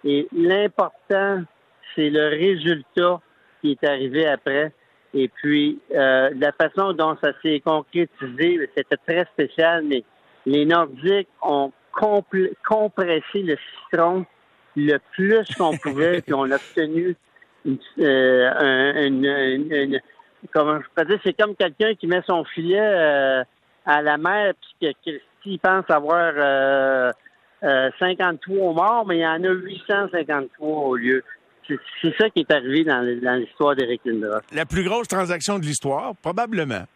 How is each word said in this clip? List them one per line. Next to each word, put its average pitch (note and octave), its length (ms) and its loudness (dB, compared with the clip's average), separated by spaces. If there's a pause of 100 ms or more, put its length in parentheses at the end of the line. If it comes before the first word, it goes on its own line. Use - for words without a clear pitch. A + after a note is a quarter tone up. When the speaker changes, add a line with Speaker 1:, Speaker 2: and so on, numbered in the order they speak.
Speaker 1:
et C#3+ 300 0
l'important, F#3+ 1080 0 (500)
c'est D3+ 160 0
le D3+ 200 2
résultat E3+ 880 0 (400)
qui D3+ 120 0
est C3 120 -2
arrivé C#3 420 0
après. C#3+ 460 0 (420)
Et C3+ 140 2
puis, D3 520 0 (140)
euh, C3+ 360 4 (100)
la D3 140 0
façon F#3+ 400 0
dont D#3 280 0
ça D3 100 0 (100)
s'est D3+ 180 0
concrétisé, D#3 1160 -2
c'était C#3+ 180 -2 (100)
très E3+ 280 0
spécial, E3 500 0
mais C#3 220 -2 (400)
les D3 200 2
Nordiques E3 600 0 (140)
ont C#3 320 0 (180)
compl-, G3+ 600 0 (120)
compressé G3+ 760 -2
le D#3 140 0 (260)
citron F3 420 0 (520)
le D3 220 2 (120)
plus G#3 320 2 (140)
qu'on E3 200 2
pouvait, D#3 440 0
Speaker 2:
<laughs> - 40 -20
Speaker 1:
puis - 80 -2
on C3+ 160 0
a C3+ 60 2
obtenu E3 640 -2 (480)
une, C3+ 120 -2 (220)
euh, C3 580 4
un, C#3 500 2
une, C3+ 180 0
une, C#3 480 -2
une, C#3 280 -2 (520)
comment D3+ 260 0
je C3+ 160 -12
pourrais D#3+ 120 0
dire, G3+ 180 0
c'est F#3+ 120 0
comme G#3 200 0
quelqu'un G3+ 380 0
qui E3+ 120 -6
met F3+ 180 0
son E3+ 200 0
filet, F3 340 -2
euh, D3 640 2 (420)
à D3 160 2
la D3 160 0
mer, F#3 360 0 (260)
puis D3+ 140 -2 (100)
que, E3+ 80 -8
que D3 60 -10 (260)
s'il G3 160 -8
pense F#3+ 300 2
avoir, E3 480 2
euh, C3+ 720 2 (520)
euh, C3 360 2
cinquante-trois F3+ 760 -2
morts, G#3+ 320 2
mais F3+ 120 0
il E3 60 0
y E3 40 0
en D#3+ 160 -2
a F#3 60 0
huit F#3 400 -4
cent G3+ 200 0
cinquante-trois D3+ 760 -4
au B2+ 100 0
lieu. B2 260 0 (460)
C'est, C#3+ 120 -6 (220)
c'est E3 160 0
ça A3 120 2
qui - 120 -2
est D3 100 -4
arrivé C#3+ 320 0
dans, C3+ 200 0 (180)
dans B2 140 0
l'histoire C3+ 400 -2
d'Éric B2 300 -2
Lindros. G#2+ 340 -4 (120)
Speaker 2:
La D3+ 140 -4
plus F3+ 180 -4
grosse G#3+ 240 -4
transaction F#3 520 -4
de E3+ 60 -6
l'histoire, D3 560 -4
probablement. F3 600 -4 (120)